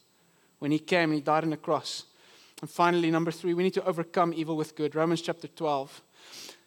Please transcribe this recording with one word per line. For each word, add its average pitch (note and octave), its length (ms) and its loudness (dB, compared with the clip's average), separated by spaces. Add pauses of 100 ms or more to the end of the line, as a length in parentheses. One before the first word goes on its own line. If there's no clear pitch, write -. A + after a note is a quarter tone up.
(600)
When D3 120 -2
he D3+ 80 2
came E3 300 4
and D3+ 60 2
he D3 60 -2
died D#3 220 2
on D#3+ 60 -2
the D3+ 80 -2
cross. - 480 -4 (560)
And D#3 80 -10
finally, E3+ 420 2
number E3 200 0
three, E3+ 220 -4
we F3 100 0
need F#3 100 2
to F3 120 -2
overcome E3+ 480 0
evil D#3+ 220 -4
with D#3 200 -4
good. D3 200 -2
Romans E3 260 2
chapter D#3+ 280 -6
twelve. C#3+ 520 -4 (640)